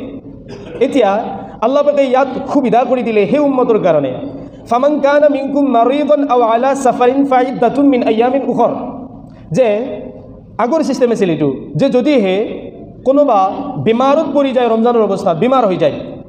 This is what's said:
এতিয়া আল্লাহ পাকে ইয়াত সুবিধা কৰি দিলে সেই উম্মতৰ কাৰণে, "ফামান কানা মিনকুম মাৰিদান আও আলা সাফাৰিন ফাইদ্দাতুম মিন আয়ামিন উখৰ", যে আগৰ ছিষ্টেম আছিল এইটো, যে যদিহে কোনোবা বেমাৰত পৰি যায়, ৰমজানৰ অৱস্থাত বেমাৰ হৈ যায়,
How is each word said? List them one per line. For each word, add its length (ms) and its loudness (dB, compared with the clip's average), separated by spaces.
এতিয়া 300 2
আল্লাহ 200 2
পাকে 200 2
ইয়াত 260 2
সুবিধা 380 2
কৰি 120 -2
দিলে 240 0
সেই 120 0
উম্মতৰ 400 2
কাৰণে, 360 0
"ফামান 300 0
কানা 280 4
মিনকুম 360 0
মাৰিদান 640 2
আও 120 2
আলা 340 2
সাফাৰিন 520 2
ফাইদ্দাতুম 580 0
মিন 180 2
আয়ামিন 440 0
উখৰ", 240 0
যে 180 2
আগৰ 240 0
ছিষ্টেম 300 0
আছিল 180 0
এইটো, 220 0
যে 120 2
যদিহে 480 2
কোনোবা 460 2
বেমাৰত 480 2
পৰি 180 0
যায়, 160 2
ৰমজানৰ 340 2
অৱস্থাত 340 0
বেমাৰ 300 2
হৈ 100 0
যায়, 160 0